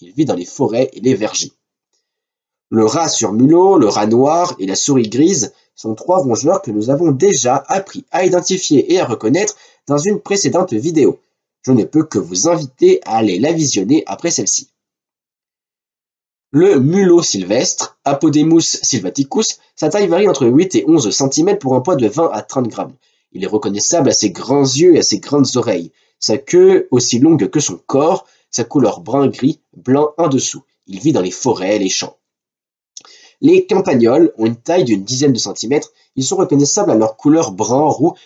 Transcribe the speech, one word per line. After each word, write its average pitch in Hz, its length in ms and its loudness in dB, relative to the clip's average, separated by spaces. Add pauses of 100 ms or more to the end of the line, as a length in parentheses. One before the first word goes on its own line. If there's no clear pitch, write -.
Il - 100 -20
vit 147 140 -2
dans 104 100 -2
les 90 100 -8
forêts 117 480 -2
et - 60 -20
les 120 160 0
vergers. - 380 -6 (1160)
Le 110 160 2
rat 107 240 0
sur - 220 -4
mulot, 170 460 4
le 120 100 4
rat 104 180 -2
noir 147 540 0
et 98 80 -6
la 95 80 -6
souris 127 340 0
grise 151 440 0 (200)
sont 110 220 -10
trois 185 240 -2
rongeurs 131 420 -2
que 120 100 -10
nous 107 200 -2
avons 160 200 0
déjà 139 560 0
appris - 440 -6
à 175 140 0
identifier 170 680 0
et 185 60 2
à 156 60 -2
reconnaître 123 500 -2 (320)
dans 143 100 0
une 190 220 -2
précédente 175 540 -2
vidéo. 123 460 0 (440)
Je 131 80 0
ne 117 120 4
peux 151 200 0
que 117 160 -6
vous 90 280 -4
inviter 151 560 0
à 110 140 -4
aller 98 220 0
la 147 120 0
visionner 139 540 0
après 165 260 -6
celle-ci. - 380 -6 (1800)
Le 156 280 4
mulot 175 420 4
sylvestre, 104 840 -4
Apodemus 151 560 2
sylvaticus, - 1000 -4 (160)
sa 151 140 -4
taille 208 180 0
varie 180 220 2
entre 131 160 0
huit 151 300 2
et 110 120 0
onze 151 220 2
centimètres 139 500 0
pour 131 160 -2
un 127 60 0
poids 180 140 0
de 123 120 2
vingt 160 240 -2
à 214 100 -8
trente 123 260 -6
grammes. 95 260 -10 (400)
Il 92 100 -12
est - 40 -4
reconnaissable 107 640 -2
à 107 40 2
ses 101 180 -2
grands 139 320 -2
yeux 147 320 4
et 120 40 4
à 98 40 2
ses 104 160 0
grandes 139 380 0
oreilles, 90 340 -4 (280)
sa 107 180 -2
queue 185 520 4
aussi 123 300 0
longue 151 300 4
que 151 100 -2
son 92 160 -4
corps, - 500 -2 (240)
sa - 140 -4
couleur 107 380 -2
brun 135 260 0
gris, - 320 -4 (160)
blanc 135 420 -2
en 165 120 0
dessous. 135 340 -4 (240)
Il 95 120 -14
vit 147 120 0
dans 110 100 0
les 90 100 -4
forêts 98 440 -2
et 104 40 0
les 92 100 -2
champs. - 260 -8 (1300)
Les 175 260 4
campagnols 143 680 2
ont 110 80 -2
une 117 100 -2
taille 170 300 -2
d'une 104 180 -2
dizaine 127 300 0
de 113 40 -4
centimètres. 113 540 -6 (240)
Ils 135 80 -4
sont 156 140 -4
reconnaissables 160 540 0
à 113 40 2
leur 110 220 0
couleur 147 340 0
brun 117 380 -2
roux 165 240 -2 (120)